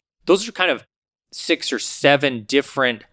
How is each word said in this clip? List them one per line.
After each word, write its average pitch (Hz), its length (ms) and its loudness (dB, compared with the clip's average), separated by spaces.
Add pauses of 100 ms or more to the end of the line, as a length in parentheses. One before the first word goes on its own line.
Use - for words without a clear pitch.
(260)
those 196 220 2
are 233 40 -12
kind 185 200 -2
of 120 140 -6 (460)
six - 400 -4
or 127 80 -2
seven 139 640 2
different 127 680 -2